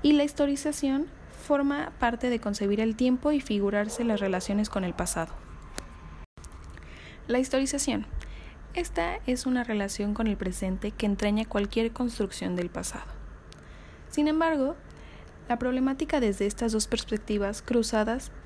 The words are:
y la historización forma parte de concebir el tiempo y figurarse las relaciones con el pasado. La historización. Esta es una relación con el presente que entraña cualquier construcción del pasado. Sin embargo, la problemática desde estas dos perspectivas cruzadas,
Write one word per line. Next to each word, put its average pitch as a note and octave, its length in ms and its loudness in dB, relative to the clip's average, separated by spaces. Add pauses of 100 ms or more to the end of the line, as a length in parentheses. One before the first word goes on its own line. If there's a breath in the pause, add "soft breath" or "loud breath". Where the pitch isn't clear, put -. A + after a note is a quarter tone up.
y D4+ 120 8
la D4 100 6
historización C#4+ 800 2 (340)
forma C#4+ 580 2
parte A#3+ 300 2
de A#3 100 2
concebir G3+ 420 2
el A3 160 2
tiempo B3+ 360 4
y D4 80 4
figurarse G#3 640 2
las G#3+ 160 2
relaciones G3+ 480 2
con F#3+ 160 -2
el F3 80 0
pasado. E3+ 400 -2 (1900 loud breath)
La A#3+ 120 2
historización. C4 680 0 (680 loud breath)
Esta - 420 -2 (100)
es B3+ 200 0
una B3 180 2
relación G#3 480 0
con A3 140 0
el G3+ 100 2
presente F#3+ 540 -2
que - 160 -2
entraña G#3 400 2
cualquier A3+ 460 0
construcción G#3 640 -2
del F3+ 120 0
pasado. - 380 -6 (1040 loud breath)
Sin D4 180 4
embargo, D#4 480 4 (720 loud breath)
la A#3+ 100 2
problemática C4 600 2
desde G3+ 260 4
estas A3 260 0
dos G#3+ 140 2
perspectivas G#3 760 -2
cruzadas, A3+ 680 2 (160)